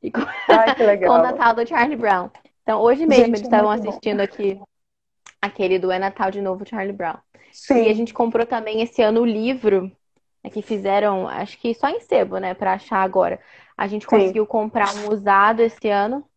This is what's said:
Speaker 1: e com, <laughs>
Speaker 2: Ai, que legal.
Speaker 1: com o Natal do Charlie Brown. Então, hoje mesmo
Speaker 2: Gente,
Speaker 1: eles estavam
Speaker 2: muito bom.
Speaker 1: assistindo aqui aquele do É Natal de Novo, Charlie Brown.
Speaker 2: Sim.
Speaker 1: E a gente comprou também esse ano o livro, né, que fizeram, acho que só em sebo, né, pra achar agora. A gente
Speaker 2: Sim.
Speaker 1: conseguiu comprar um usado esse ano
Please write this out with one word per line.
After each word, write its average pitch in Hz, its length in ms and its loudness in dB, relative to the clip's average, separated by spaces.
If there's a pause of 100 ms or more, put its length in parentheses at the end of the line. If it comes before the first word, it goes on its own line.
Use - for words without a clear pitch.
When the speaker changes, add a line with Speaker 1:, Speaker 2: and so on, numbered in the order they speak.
Speaker 1:
e - 80 -8
com, - 100 -6
<laughs> - 300 -6
Speaker 2:
Ai, 240 240 6
que - 80 0
legal. 247 320 4
Speaker 1:
com 226 40 6
o 220 40 6
Natal 240 320 2
do 233 120 -2
Charlie 277 300 0
Brown. 196 320 0 (340)
Então, 165 200 -2
hoje 269 240 4
mesmo 262 180 6
Speaker 2:
Gente, 226 120 0
Speaker 1:
eles 208 60 -4
estavam 214 280 2
Speaker 2:
muito 214 140 -2
bom. 208 40 -6
Speaker 1:
assistindo 202 320 -4
aqui 202 400 -4 (800)
aquele 190 380 -2
do 185 120 -2
É 185 80 -2
Natal 196 320 -4
de 202 120 -8
Novo, 190 260 -8
Charlie 202 240 -8
Brown. 185 240 -8 (360)
Speaker 2:
Sim. 240 340 0
Speaker 1:
E - 20 4
a 220 60 2
gente 226 200 -4
comprou 233 320 0
também 220 340 -4
esse 233 220 -2
ano 226 200 2
o 240 40 2
livro, 214 640 -2 (540)
né, 190 60 -12
que 214 120 -10
fizeram, 196 640 -2
acho - 320 -10
que 233 160 -4
só 269 140 -4
em 349 120 -4
sebo, 190 380 -2
né, 190 160 -6
pra 190 200 -2
achar 196 280 -4
agora. 185 380 -2 (360)
A 202 120 -4
gente 208 140 -8
Speaker 2:
Sim. - 80 -18
Speaker 1:
conseguiu 208 360 2
comprar 214 480 -2
um 208 180 -6
usado 202 480 2
esse 226 280 -2
ano 214 360 -2 (120)